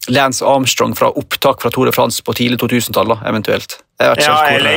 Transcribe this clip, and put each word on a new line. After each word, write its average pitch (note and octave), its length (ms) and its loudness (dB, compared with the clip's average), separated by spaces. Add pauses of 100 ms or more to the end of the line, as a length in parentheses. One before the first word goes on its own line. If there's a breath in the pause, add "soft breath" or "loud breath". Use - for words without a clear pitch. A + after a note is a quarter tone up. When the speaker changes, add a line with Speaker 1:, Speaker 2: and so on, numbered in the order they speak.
Speaker 1:
Lance C3 360 0
Armstrong B2 500 0
fra - 160 2
opptak - 500 -2
fra A#2+ 80 -2
Tour B2+ 160 0
de A#2+ 60 0
France B2 300 0
på A#2+ 120 -4
tidlig B2 260 -2
to A#2+ 80 0
tusen-tallet, A2 580 0
eventuelt. G#2+ 520 -4 (220)
Jeg B2+ 100 4
vet C#3 80 2
ikke D3+ 80 2
Speaker 2:
Ja, D3+ 100 2
Speaker 1:
helt D3+ 140 2
hvor, C#3 100 2
Speaker 2:
eller C#3+ 160 0